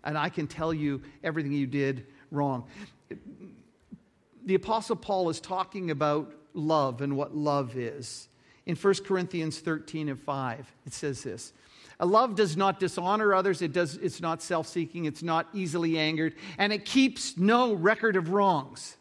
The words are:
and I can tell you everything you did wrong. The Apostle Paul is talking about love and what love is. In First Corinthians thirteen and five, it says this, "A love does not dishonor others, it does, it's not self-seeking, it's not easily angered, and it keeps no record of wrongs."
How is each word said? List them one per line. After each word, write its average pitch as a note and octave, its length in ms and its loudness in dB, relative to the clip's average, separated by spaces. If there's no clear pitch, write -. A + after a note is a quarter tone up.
and D3+ 140 -4
I D3+ 100 0
can E3 180 -4
tell D#3+ 280 -4
you C#3+ 280 -2
everything D3+ 300 -2
you C#3+ 140 0
did C3+ 400 -2
wrong. C3+ 360 -2
The F#3 80 2
Apostle A3 420 0
Paul F#3 340 0
is - 100 -6
talking F#3 500 -6
about D3 420 0
love D3 480 2
and C#3 160 -2
what C#3+ 180 -4
love C#3+ 420 0
is. B2+ 520 -8
In E3+ 100 -2
First G3 280 2
Corinthians F3 540 -2
thirteen D#3 520 -4
and B2+ 100 -8
five, C3 500 -6
it C3 60 -12
says C#3 300 -6
this, A2+ 320 -10
"A F3 80 2
love A3 280 6
does F3 200 2
not G3 240 2
dishonor G3 560 2
others, F#3+ 280 2
it D#3 100 -2
does, F3 240 0
it's - 240 -4
not E3 220 -2
self-seeking, E3 640 -4
it's D3+ 160 -6
not E3 320 0
easily E3 440 0
angered, D#3 360 0
and G3+ 140 2
it G#3 120 -4
keeps - 540 2
no A3+ 340 6
record G#3 440 4
of E3+ 140 0
wrongs." F3+ 720 2